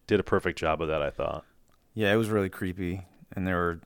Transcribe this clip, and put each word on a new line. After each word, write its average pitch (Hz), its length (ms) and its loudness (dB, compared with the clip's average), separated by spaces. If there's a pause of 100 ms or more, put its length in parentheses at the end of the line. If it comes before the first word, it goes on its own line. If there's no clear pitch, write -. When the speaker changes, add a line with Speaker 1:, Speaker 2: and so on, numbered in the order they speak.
Speaker 1:
did 104 140 4
a - 40 0
perfect 92 360 0
job 80 200 0
of 80 80 -2
that, 78 140 0
I 71 80 0
thought. - 340 -4 (500)
Speaker 2:
Yeah, 104 180 2
it 107 40 6
was 110 140 2
really 101 180 2
creepy, 90 540 -6 (300)
and 92 140 -4
there 92 100 0
were, 85 300 0